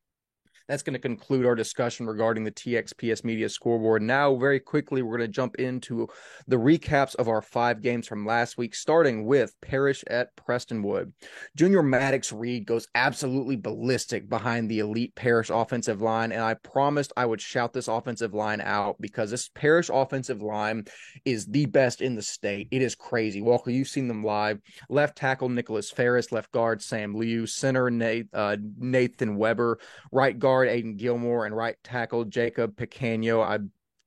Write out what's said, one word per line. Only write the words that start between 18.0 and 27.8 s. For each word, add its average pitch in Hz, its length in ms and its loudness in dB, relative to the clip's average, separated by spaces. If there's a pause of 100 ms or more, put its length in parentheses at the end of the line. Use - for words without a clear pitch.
line 107 260 -2
out 101 400 -2
because 104 300 -4
this 123 180 -6
Parrish 160 400 4
offensive 131 540 0
line 107 420 -2 (400)
is 117 220 -2
the 147 180 2
best 127 380 2
in 127 120 0
the 107 80 -6
state. 101 480 -6
It 131 120 0
is 120 120 0
crazy. 110 460 -2
Walker, 120 300 2
you've 131 180 0
seen 135 180 -2
them 110 160 -4
live. 104 380 0 (300)
Left 147 260 0
tackle 131 320 -2
Nicholas 117 420 -4
Ferris, 123 400 2
left 110 220 -4
guard 117 300 0
Sam 104 320 -6
Liu, 113 320 -2
center 127 440 0